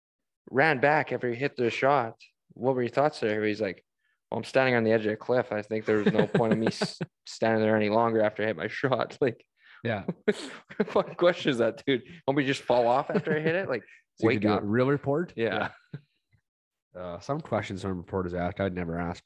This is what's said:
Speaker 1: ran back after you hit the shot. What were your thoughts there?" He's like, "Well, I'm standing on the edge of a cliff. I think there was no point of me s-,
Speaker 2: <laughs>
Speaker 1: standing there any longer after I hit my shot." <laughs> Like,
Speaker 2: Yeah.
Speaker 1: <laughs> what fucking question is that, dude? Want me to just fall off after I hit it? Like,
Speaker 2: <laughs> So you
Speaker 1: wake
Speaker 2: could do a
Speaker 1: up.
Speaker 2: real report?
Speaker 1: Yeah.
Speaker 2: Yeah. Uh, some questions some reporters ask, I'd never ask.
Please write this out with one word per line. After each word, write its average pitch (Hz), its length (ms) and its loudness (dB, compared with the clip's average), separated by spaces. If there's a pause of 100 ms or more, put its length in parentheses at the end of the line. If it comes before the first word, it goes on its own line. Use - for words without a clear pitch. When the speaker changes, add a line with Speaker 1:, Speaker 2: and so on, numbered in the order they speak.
(500)
Speaker 1:
ran 139 300 2
back 143 320 2
after 123 160 -2
you 120 80 -2
hit 139 200 -4
the 120 140 0
shot. 120 440 0 (400)
What 131 200 0
were 127 80 -2
your 117 80 -2
thoughts 147 300 0
there?" 107 240 0
He's 107 160 0
like, 95 240 -4 (460)
"Well, 110 80 -4
I'm 110 60 -6
standing 131 300 2
on 113 100 4
the 110 80 4
edge 113 120 4
of 107 80 0
a 110 40 -6
cliff. 123 360 -2
I 107 80 -2
think 110 240 -6
there 107 140 4
was 104 160 2
no 107 120 4
point 110 280 2
of 107 40 0
me 113 100 0
s-, - 300 -4 (140)
Speaker 2:
<laughs> - 140 -20
Speaker 1:
standing 113 360 0
there 110 140 4
any 107 140 2
longer 113 320 2
after 104 200 0
I 90 40 0
hit 87 100 -2
my 85 120 -4
shot." - 500 -2
<laughs> - 20 -4
Like, 131 240 -2 (400)
Speaker 2:
Yeah. 104 200 -4 (100)
Speaker 1:
<laughs> - 100 -20
what - 640 -4
fucking - 280 0
question 175 340 2
is 123 80 2
that, 113 280 0
dude? 131 160 2 (240)
Want 139 120 0
me 139 60 2
to - 40 -4
just 135 140 -2
fall 123 260 4
off 139 220 2
after 160 260 0
I 151 40 -2
hit 160 140 0
it? 190 140 -2
Like, 120 140 -4 (180)
Speaker 2:
<laughs> - 160 -20
So - 80 -2
you 110 40 4
Speaker 1:
wake 110 120 2
Speaker 2:
could 101 80 0
do - 60 4
a - 20 2
Speaker 1:
up. - 80 -2
Speaker 2:
real 117 220 2
report? 143 500 -2
Speaker 1:
Yeah. 107 320 -2 (1300)
Speaker 2:
Yeah. 90 60 -14
Uh, 90 200 -10
some 143 200 -6
questions 98 400 -4
some 95 160 -4
reporters 90 380 -4
ask, 87 260 -2
I'd 98 140 -2
never 85 240 -4
ask. 87 260 -6